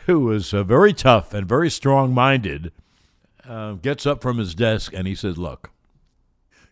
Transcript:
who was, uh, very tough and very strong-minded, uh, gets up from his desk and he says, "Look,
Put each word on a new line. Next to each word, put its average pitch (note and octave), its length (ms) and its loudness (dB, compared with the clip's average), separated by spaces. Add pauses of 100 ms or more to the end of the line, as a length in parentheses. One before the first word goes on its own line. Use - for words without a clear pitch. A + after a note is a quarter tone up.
who E3+ 160 2
was, G#2+ 320 -2
uh, G2+ 100 0
very D3+ 300 6
tough A#2+ 400 2
and G2 140 -6
very C#3+ 220 0
strong-minded, B2+ 1040 0 (760)
uh, A2 260 -10
gets B2+ 320 -6
up C#3+ 160 0
from B2 160 -2
his F#2 180 -4
desk A2 380 0
and F#2 140 -4
he F#2+ 80 -4
says, F2+ 220 -6
"Look, D#2+ 320 -10 (1040)